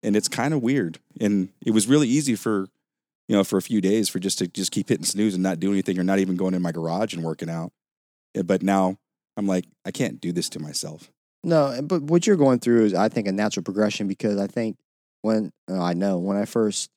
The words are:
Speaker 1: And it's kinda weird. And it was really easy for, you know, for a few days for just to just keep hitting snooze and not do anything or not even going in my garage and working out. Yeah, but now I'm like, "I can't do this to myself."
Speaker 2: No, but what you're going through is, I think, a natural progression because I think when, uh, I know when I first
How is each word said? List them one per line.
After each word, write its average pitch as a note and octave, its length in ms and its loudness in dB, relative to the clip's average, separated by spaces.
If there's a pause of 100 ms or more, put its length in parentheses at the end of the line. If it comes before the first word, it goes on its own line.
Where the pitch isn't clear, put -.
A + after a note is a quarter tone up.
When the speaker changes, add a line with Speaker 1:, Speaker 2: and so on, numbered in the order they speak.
Speaker 1:
And G#2 140 0
it's G#2 120 0
kinda C#3+ 280 -2
weird. A#2 420 0 (220)
And G2+ 300 0 (100)
it A2+ 120 -2
was G#2+ 160 2
really C#3+ 200 4
easy C3+ 280 2
for, G2+ 320 -2 (600)
you G#2+ 80 2
know, G2 80 6
for F#2+ 140 0
a F#2 40 0
few G#2+ 200 0
days G2 260 2
for - 100 -6
just F#2+ 200 -2
to F#2 100 0
just - 240 -4
keep - 160 -4
hitting - 160 0
snooze G#2 300 0
and F#2 80 0
not F#2 180 0
do F#2+ 100 0
anything F#2+ 280 0
or F2+ 60 0
not G2 160 2
even F#2 160 0
going F#2 180 -2
in F2+ 80 -2
my E2+ 100 -4
garage E2+ 400 -4
and E2+ 100 -8
working E2 280 -6
out. E2 220 -8 (600)
Yeah, G2 100 -4
but F2+ 200 0
now F#2+ 340 2 (400)
I'm G#2 100 -2
like, F2+ 200 0 (180)
"I G2 60 -8
can't - 320 -4
do F2 100 -4
this F2 180 -2
to - 80 -12
myself." - 520 -10 (340)
Speaker 2:
No, D3 360 2
but D3+ 220 -2
what E3 240 2
you're G#3 100 6
going C3+ 220 4
through A#2 280 4
is, G2 80 2
I G2 140 2
think, G#2+ 200 -2
a F#2+ 40 -2
natural G2+ 300 -2
progression G#2 460 -2
because G#2 320 -2
I G2 80 -2
think A2+ 300 -4 (440)
when, G#2+ 300 0 (180)
uh, F#2 100 -2
I F2 140 0
know F#2 240 0
when G2 180 -2
I G2+ 80 0
first G#2+ 520 -2